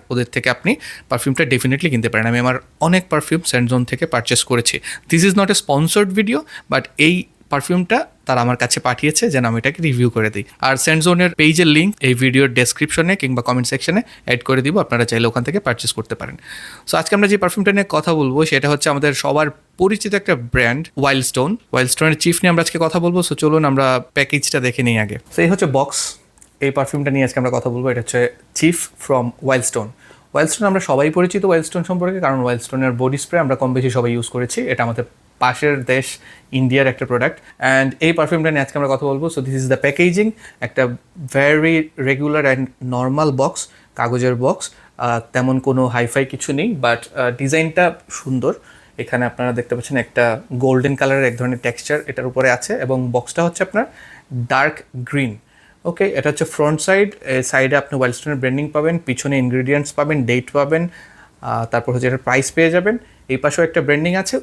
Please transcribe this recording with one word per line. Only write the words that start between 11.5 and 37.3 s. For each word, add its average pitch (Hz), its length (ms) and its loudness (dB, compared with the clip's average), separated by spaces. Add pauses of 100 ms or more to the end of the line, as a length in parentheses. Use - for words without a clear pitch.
লিংক 160 340 2
এই 131 120 2
ভিডিওর 131 400 2
ডেসক্রিপশনে 151 600 0
কিংবা 127 260 -2
কমেন্ট 123 260 0
সেকশনে 165 340 0 (240)
অ্যাড 123 180 -2
করে 131 180 2
দিব, 143 160 0
আপনারা 120 280 0
চাইলে 113 220 0
ওখান 120 160 -2
থেকে 151 160 -2
পারচেজ - 340 -4
করতে 110 220 -8
পারেন। - 240 -14 (480)
So, - 100 -2
আজকে - 180 0
আমরা 202 120 4
যে 202 100 4
পারফিউমটা 196 340 0
নিয়ে 196 180 2
কথা 156 240 0
বলবো, 147 320 2
সেটা 143 240 0
হচ্ছে 147 200 0
আমাদের 143 240 0
সবার 143 340 0 (300)
পরিচিত 202 360 0
একটা 196 220 0
ব্র্যান্ড, 123 520 0 (100)
Wild 135 340 2
Stone। 147 240 0 (180)
Wild 127 140 2
Stone-এর 156 300 2
চিফ 165 180 2
নিয়ে 185 140 2
আমরা 170 120 4
আজকে 160 200 -4
কথা 165 180 0
বলবো। 175 200 0
So, 170 160 -2
চলুন 156 300 2
আমরা 131 380 2 (100)
প্যাকেজটা 143 460 0
দেখে 127 240 -2
নিই 117 160 2
আগে। 107 180 -2 (180)
So, 165 60 2
এই 170 80 6
হচ্ছে 190 160 2
বক্স, 135 520 -2 (420)
এই 139 120 0
পারফিউমটা 143 400 -2
নিয়ে 135 140 2
আজকে 123 140 -2
আমরা 123 140 0
কথা 123 160 -2
বলবো। 123 200 -2
এটা 123 100 -2
হচ্ছে 123 300 0 (260)
চিফ 170 340 0 (180)
from 131 180 2 (200)
Wild 131 180 2
Stone। 107 240 -4 (460)
Wild 147 160 2
Stone - 160 -4
আমরা 190 140 2
সবাই 143 300 2
পরিচিত 180 360 0
Wild 165 240 2
Stone 175 140 -4
সম্পর্কে, 180 360 -2
কারণ 135 240 0
Wild 123 240 -2
Stone-এর 131 240 0
বডি 127 260 0
স্প্রে 170 220 -2
আমরা 135 160 2
কম 127 180 -2
বেশি 131 160 0
সবাই 120 220 0
ইউজ 120 180 -2
করেছি। 123 320 -4
এটা 127 220 -2
আমাদের 117 200 -2 (360)
পাশের 131 440 0
দেশ 127 220 0 (460)
ইন্ডিয়ার 131 360 2
একটা 127 180 -2
প্রোডাক্ট। 123 340 0 (200)